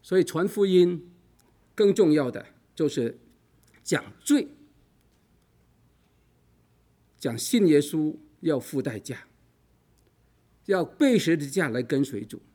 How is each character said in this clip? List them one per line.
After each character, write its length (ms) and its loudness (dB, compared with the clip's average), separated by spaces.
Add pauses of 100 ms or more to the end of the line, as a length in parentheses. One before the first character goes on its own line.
所 180 -2
以 40 4
传 240 -2
福 180 0
音 460 2 (640)
更 180 4
重 200 4
要 180 0
的 160 -14 (300)
就 120 0
是 300 -4 (640)
讲 220 -4 (160)
罪， 280 0 (2750)
讲 180 -6
信 300 0
耶 140 6
稣 340 -4 (260)
要 180 -2
付 220 -8
代 200 -8
价， 260 -14 (1400)
要 180 0
背 340 2
十 180 0
字 120 -6
架 200 -2
来 140 -4
跟 220 0
随 200 -10
主。 160 -18 (140)